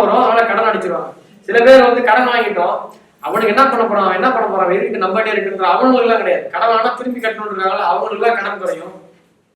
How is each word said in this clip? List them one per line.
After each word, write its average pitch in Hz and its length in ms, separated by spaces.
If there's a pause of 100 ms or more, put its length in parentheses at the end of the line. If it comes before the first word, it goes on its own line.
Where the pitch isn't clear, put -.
வரும், 233 200
அதனால 226 280
கடன் 220 180
அடைச்சிருவாங்க. 185 420 (380)
சில 233 160
பேர் 262 220
வந்து - 200
கடன் 240 240
வாங்கிட்டோம், 180 460 (480)
அவனுக்கு 208 280
என்ன 254 160
பண்ண 233 160
போறான், 202 220
அவன் 190 120
என்ன 254 140
பண்ண 220 160
போறான், 190 260
எதுக்கு - 280
நம்ம 190 180
கிட்டே 220 120
இருக்குன்ற 196 380
அவங்களுக்கு 247 360
எல்லாம் 226 140
கிடையாது. 175 220 (100)
கடன் 233 180
வாங்கினா 226 280
திரும்பி 247 240
கட்டணும்ன்றாங்களா, 208 680
அவங்களுக்கு 214 280
எல்லாம் 233 200
கடன் - 220
குறையும். 170 320 (640)